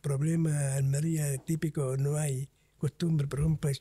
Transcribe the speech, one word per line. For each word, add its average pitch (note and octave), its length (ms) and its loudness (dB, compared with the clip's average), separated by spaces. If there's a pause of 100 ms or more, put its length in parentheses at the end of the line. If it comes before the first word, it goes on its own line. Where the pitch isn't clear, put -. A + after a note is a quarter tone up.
Problema, D3 720 2
Almería, C#3+ 640 0
típico, D3+ 580 -2
no C#3+ 200 0
hay C#3+ 340 -2 (280)
costumbre. D#3 480 0
Por C#3 140 -4
ejemplo, D3+ 300 2
en C3+ 100 -2